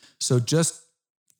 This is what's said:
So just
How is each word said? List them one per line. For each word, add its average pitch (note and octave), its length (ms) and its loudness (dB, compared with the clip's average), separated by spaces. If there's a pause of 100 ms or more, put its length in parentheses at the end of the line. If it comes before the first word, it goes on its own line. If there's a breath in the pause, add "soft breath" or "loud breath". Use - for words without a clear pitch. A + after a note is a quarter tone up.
(200 soft breath)
So B2+ 200 2
just D3+ 440 -2 (560)